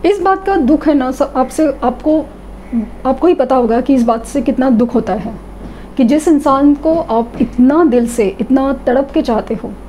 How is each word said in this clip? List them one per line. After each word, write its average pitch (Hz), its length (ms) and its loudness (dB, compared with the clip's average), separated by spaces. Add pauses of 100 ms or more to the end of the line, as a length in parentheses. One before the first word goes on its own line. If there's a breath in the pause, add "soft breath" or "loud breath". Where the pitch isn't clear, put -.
इस 392 120 0
बात 381 260 0
का 392 100 0
दुख 294 320 2
है 302 60 4
ना, 262 160 0
स-, 262 120 -2
आपसे, 262 440 0 (180)
आपको, 285 420 0 (800)
आपको 262 200 0
ही 359 80 4
पता 254 220 0
होगा 240 240 2
कि 269 140 2
इस 247 80 2
बात 233 240 0
से - 160 -4
कितना 262 280 0
दुख 233 240 2
होता 233 180 0
है 214 220 -6 (640 loud breath)
कि 269 80 2
जिस 302 240 2
इंसान 285 460 4
को 320 240 0
आप 233 420 -2
इतना 269 440 4
दिल 240 240 2
से, 196 320 0
इतना 269 320 0
तड़प 269 420 0
के 320 80 2
चाहते 233 320 -2
हो 214 180 -10 (160)